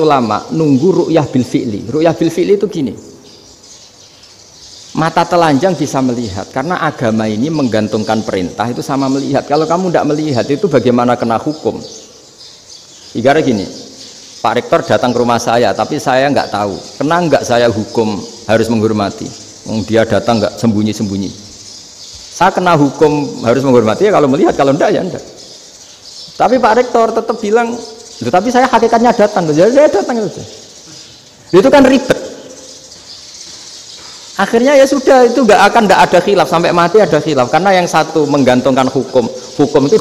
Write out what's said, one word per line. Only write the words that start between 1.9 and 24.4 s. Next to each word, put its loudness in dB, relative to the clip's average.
bil -2
fi'li 0
itu -2
gini. -6
Mata 0
telanjang 0
bisa -2
melihat, -4
karena -6
agama -2
ini -2
menggantungkan -2
perintah -4
itu -6
sama -4
melihat. -2
Kalau 0
kamu -2
tidak 0
melihat, -2
itu -2
bagaimana 2
kena -2
hukum? -6
Ibarat 2
gini, 0
Pak 0
Rektor -2
datang 0
ke 0
rumah 0
saya, 0
tapi -4
saya 2
nggak -2
tahu. -4
Kena 0
nggak 0
saya 2
hukum -4
harus 0
menghormati? -4
Wong -6
dia 2
datang 0
nggak -6
sembunyi-sembunyi. -2
Saya 2
kena 2
hukum 0
harus 2
menghormati 2
ya 2
kalau 4
melihat, 2